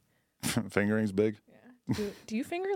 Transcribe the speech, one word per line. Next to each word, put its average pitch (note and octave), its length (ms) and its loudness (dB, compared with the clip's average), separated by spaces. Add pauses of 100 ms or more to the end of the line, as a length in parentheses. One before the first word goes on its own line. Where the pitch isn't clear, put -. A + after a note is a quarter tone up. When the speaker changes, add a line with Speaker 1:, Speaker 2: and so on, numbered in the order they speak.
(200)
Speaker 1:
<laughs> - 220 -20 (280)
Fingering's G#2 420 2
big. G#2+ 260 2 (100)
Speaker 2:
Yeah. - 480 -8
Do, G3+ 160 -4 (160)
do A3 100 -6
you B3+ 80 -2
finger F#4 300 -4